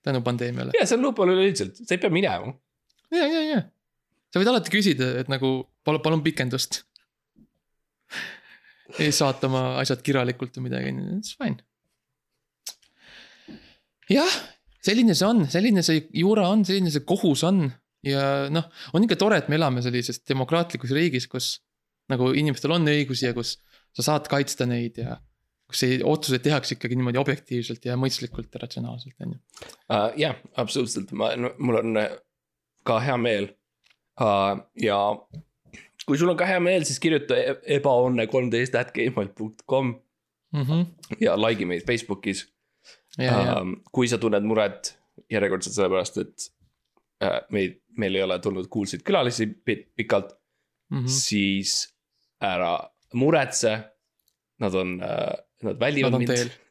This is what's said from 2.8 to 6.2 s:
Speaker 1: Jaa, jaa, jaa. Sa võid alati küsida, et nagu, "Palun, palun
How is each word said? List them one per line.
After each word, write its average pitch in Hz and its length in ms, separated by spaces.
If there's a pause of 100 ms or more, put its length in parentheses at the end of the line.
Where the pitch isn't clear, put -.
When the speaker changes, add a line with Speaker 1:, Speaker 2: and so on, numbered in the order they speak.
Speaker 1:
Jaa, 320 160
jaa, 320 160
jaa. 302 200 (720)
Sa 175 60
võid 190 80
alati 175 240
küsida, 131 480
et 123 80
nagu, 131 400 (160)
"Palun, 156 180
palun 156 220